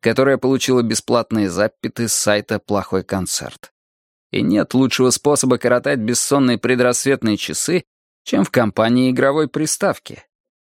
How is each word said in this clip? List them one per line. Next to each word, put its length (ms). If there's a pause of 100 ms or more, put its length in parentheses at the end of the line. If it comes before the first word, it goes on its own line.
которая 380
получила 440
бесплатные 680
запиты 580
с 60
сайта 440
«Плохой 460
концерт». 680 (600)
И 100
нет 320
лучшего 360
способа 480
коротать 420
бессонные 580
предрассветные 800
часы, 480 (400)
чем 180
в 80
компании 600
игровой 340
приставки. 800 (440)